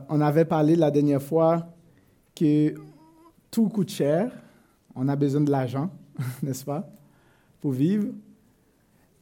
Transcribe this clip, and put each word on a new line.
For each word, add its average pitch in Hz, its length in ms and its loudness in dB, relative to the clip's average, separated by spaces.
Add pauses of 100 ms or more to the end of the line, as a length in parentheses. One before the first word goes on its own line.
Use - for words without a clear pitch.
on 151 120 2
avait 147 240 4
parlé 156 300 2
la 156 160 4
dernière 143 300 2
fois 165 460 0 (680)
que 151 400 2 (720)
tout 220 200 0
coûte 190 200 -2
cher, 165 420 0 (640)
on 131 120 -2
a 143 80 0
besoin 143 260 0
de 143 100 2
l'argent, 135 380 -2 (280)
<laughs> 127 260 -8
n'est-ce 131 200 -6
pas, 147 260 -8 (720)
pour 147 120 -4
vivre. 180 360 0 (1160)